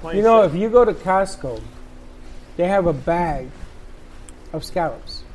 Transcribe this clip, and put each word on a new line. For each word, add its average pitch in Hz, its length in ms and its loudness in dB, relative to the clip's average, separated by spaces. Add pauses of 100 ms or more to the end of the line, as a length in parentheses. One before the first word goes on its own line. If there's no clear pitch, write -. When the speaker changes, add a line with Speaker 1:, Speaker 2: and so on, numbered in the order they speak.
(140)
Speaker 1:
You 196 100 2
know, 226 240 8
Speaker 2:
Twenty-six. 147 80 -2
Speaker 1:
if 185 60 -2
you 220 80 0
go 240 160 8
to 208 80 0
Costco, 180 680 -2 (960)
they 175 100 0
have 190 200 2
a 160 60 2
bag 143 560 -2 (1040)
of 156 100 -6
scallops. - 580 -6 (140)